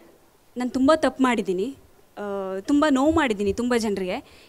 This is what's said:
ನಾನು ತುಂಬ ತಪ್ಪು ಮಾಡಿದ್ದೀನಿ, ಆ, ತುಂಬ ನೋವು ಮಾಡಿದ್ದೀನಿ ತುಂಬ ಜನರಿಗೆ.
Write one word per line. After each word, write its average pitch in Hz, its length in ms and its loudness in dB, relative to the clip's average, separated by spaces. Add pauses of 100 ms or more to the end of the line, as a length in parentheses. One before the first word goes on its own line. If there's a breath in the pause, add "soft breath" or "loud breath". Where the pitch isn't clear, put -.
(580 soft breath)
ನಾನು 247 120 -4
ತುಂಬ 262 260 2
ತಪ್ಪು 269 280 0
ಮಾಡಿದ್ದೀನಿ, 220 520 -2 (420)
ಆ, 196 420 -8
ತುಂಬ 285 300 2
ನೋವು 277 220 2
ಮಾಡಿದ್ದೀನಿ 214 420 0
ತುಂಬ 240 240 -2
ಜನರಿಗೆ. 196 380 -2 (340 soft breath)